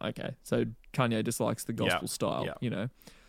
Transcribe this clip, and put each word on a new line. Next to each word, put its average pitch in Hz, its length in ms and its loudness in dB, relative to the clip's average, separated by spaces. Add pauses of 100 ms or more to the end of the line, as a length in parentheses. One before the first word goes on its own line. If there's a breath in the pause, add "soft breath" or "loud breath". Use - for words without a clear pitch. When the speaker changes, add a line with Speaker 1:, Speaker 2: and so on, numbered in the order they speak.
Speaker 1:
okay. - 400 -4
So 120 240 2 (260)
Kanye 113 320 4
just 120 160 0
likes 113 240 0
the - 80 -4
Speaker 2:
Yeah. 110 180 2
Speaker 1:
gospel 87 180 2
style, - 360 0
Speaker 2:
Yeah. - 160 -4
Speaker 1:
you 123 100 0
know?" 107 180 -2 (400 loud breath)